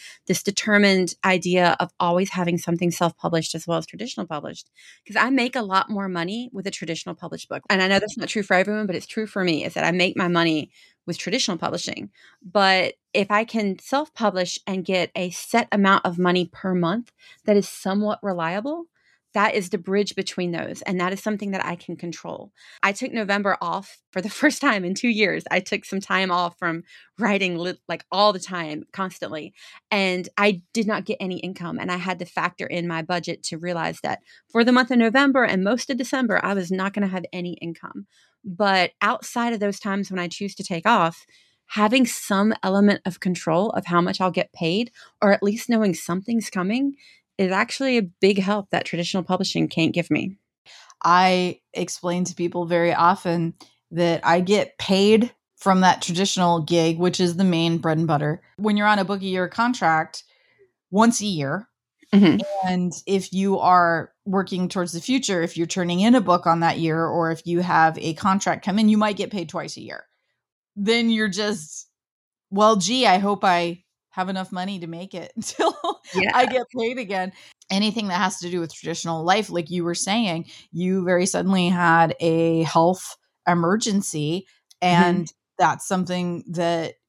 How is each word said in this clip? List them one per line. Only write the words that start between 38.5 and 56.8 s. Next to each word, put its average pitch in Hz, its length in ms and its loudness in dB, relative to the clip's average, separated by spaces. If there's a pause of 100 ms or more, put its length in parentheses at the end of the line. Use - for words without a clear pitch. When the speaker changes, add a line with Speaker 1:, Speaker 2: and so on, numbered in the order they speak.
Speaker 1:
outside 233 540 -2
of 214 40 -4
those 202 220 -2
times 196 320 -4
when 185 80 -4
I 175 80 -4
choose 190 280 -8
to - 60 -10
take 170 240 -4
off, 185 400 2 (420)
having 214 380 4
some 208 460 0 (100)
element 196 420 4
of 185 140 -6
control 180 520 0
of - 160 -4
how 175 160 2
much 190 180 -2
I'll 190 100 2
get 175 220 -2
paid, 190 400 -2 (300)
or 202 100 6
at 208 100 2
least 208 280 -2
knowing 220 240 2
something's 196 560 -4
coming, 240 440 -2 (440)
is 190 120 2
actually 240 460 0
a 233 60 2
big 190 360 2
help 202 320 -2
that - 140 -2
traditional 170 400 -4
publishing 180 420 -2
can't 160 280 0
give 170 160 -2
me. 156 260 -2 (640)
Speaker 2:
I 180 580 4 (120)
explain 180 520 -4
to 175 100 -6
people 175 320 -4
very 170 280 2
often 170 600 2 (360)
that 170 340 0
I 170 160 4
get 185 380 0
paid 208 540 4 (240)
from 185 240 2
that 185 220 4
traditional 175 580 0
gig, 165 380 2